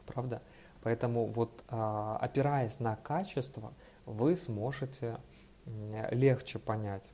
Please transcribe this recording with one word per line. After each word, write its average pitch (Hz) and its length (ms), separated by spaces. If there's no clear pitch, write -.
правда? 123 360
Поэтому 117 420
вот, 113 440
а, 110 520
опираясь 135 580
на 113 160
качества, 131 800
вы 127 300
сможете, 123 840
м, 107 300
легче 127 480
понять 104 540